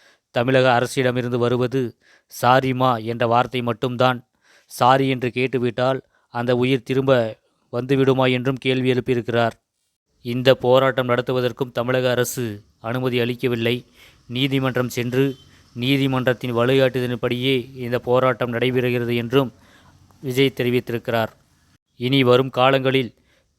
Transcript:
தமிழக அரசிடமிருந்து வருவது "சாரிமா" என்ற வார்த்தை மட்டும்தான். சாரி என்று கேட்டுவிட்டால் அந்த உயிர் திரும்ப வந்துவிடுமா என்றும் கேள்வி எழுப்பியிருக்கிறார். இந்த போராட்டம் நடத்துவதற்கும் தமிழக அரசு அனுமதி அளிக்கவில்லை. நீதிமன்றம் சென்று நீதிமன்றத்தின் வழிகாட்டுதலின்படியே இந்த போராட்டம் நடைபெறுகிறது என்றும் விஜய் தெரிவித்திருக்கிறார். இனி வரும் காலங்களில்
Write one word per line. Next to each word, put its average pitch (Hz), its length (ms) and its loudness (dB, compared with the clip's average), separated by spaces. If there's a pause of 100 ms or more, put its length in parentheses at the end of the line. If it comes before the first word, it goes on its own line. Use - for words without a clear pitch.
(340)
தமிழக 127 360 2
அரசிடமிருந்து 123 680 -2
வருவது 123 420 0 (520)
"சாரிமா" 127 600 2 (120)
என்ற 117 220 -2
வார்த்தை 123 360 0
மட்டும்தான். 123 560 0 (520)
சாரி 135 380 4
என்று 127 220 -2
கேட்டுவிட்டால் 127 680 -2 (360)
அந்த 120 220 -2
உயிர் 127 320 0
திரும்ப 135 240 2 (600)
வந்துவிடுமா 131 580 2
என்றும் 127 300 -2
கேள்வி 131 300 0
எழுப்பியிருக்கிறார். 117 640 -2 (680)
இந்த 123 300 0
போராட்டம் 127 540 2
நடத்துவதற்கும் 123 640 -2
தமிழக 127 380 -2
அரசு 123 340 -2 (360)
அனுமதி 123 400 -4
அளிக்கவில்லை. 120 560 -2 (520)
நீதிமன்றம் 131 600 -2
சென்று 123 360 -2 (520)
நீதிமன்றத்தின் 127 800 -2
வழிகாட்டுதலின்படியே 123 1000 0 (220)
இந்த 120 220 -4
போராட்டம் 123 540 0
நடைபெறுகிறது 123 640 -2
என்றும் 120 340 0 (720)
விஜய் 131 340 0
தெரிவித்திருக்கிறார். 117 760 -2 (680)
இனி 131 220 0
வரும் 123 280 4
காலங்களில் 131 640 2 (460)